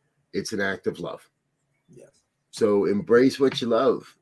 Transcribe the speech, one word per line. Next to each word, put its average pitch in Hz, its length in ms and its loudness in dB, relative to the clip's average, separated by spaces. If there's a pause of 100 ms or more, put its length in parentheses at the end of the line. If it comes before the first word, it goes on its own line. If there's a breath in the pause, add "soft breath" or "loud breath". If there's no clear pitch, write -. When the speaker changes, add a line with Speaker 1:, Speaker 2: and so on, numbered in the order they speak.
(340)
Speaker 1:
It's - 180 -8
an 104 80 -6
act 98 280 -6
of - 120 -6
love. - 260 -12 (640)
Speaker 2:
Yes. - 220 -20 (420)
Speaker 1:
So 104 360 2
embrace 104 520 2
what 135 220 0
you 123 80 -4
love 120 520 0